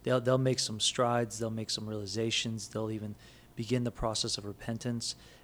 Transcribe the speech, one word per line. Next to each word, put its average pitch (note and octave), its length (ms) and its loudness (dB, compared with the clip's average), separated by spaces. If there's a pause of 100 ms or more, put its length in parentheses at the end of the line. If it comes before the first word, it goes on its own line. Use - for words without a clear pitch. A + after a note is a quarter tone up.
They'll, B2+ 160 4
they'll B2+ 180 6
make C3 220 4
some A2 200 -2
strides, A#2+ 580 2
they'll A2+ 120 -2
make A2 200 -4
some G#2+ 180 -4
realizations, G#2+ 800 -2
they'll A2 220 -2
even G#2+ 240 -6 (420)
begin A#2+ 280 2
the A#2+ 60 0
process A2 480 -2
of G2+ 60 -10
repentance, A#2 720 -4 (280)